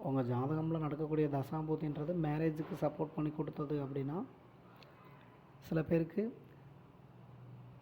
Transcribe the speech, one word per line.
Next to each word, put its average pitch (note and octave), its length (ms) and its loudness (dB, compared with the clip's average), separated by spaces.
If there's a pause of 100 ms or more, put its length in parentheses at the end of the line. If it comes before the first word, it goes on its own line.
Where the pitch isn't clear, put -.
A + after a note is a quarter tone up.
உங்க C3+ 160 4
ஜாதகம்ல D#3 600 2
நடக்கக்கூடிய D3+ 440 2
தசாம்பூதின்றது D#3 840 0 (140)
மேரேஜுக்கு D#3 560 2
சப்போர்ட் D3+ 340 0
பண்ணி D3+ 220 2
கொடுத்தது D3+ 480 -2
அப்படின்னா, C#3 340 -2 (1400)
சில - 220 2
பேருக்கு E3 400 4 (1600)